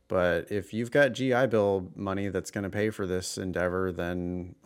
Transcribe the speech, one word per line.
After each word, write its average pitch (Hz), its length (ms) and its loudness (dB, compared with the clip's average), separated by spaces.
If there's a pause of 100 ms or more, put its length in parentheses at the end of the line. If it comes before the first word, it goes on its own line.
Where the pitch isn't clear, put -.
But 90 440 2
if 101 220 -4
you've 117 180 -4
got 143 200 6
G 127 220 0
I 127 140 4
Bill 101 480 2
money 98 340 -2
that's 92 220 -2
gonna 98 180 -4
pay 104 220 0
for 101 140 -4
this 90 320 -4
endeavor, 90 540 0
then 90 640 -4 (100)